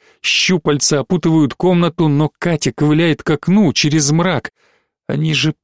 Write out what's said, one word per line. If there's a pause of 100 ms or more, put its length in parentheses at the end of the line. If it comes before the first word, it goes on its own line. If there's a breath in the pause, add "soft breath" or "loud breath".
(240 soft breath)
Щупальца
опутывают
комнату,
но
Катя
ковыляет
к
окну
через
мрак. (580)
Они
же (100)